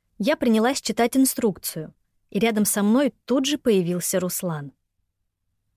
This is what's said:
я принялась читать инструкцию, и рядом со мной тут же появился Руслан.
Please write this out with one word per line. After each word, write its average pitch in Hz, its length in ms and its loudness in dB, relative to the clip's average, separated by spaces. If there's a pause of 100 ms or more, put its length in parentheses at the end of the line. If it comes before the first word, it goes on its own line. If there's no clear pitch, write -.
(180)
я 240 180 0
принялась 240 460 2
читать 233 340 0
инструкцию, 233 800 -2 (360)
и 202 100 -4
рядом 214 260 2
со 208 180 0
мной 240 300 2 (120)
тут 269 200 0
же 294 120 -2
появился 180 640 0
Руслан. 165 540 -6 (1040)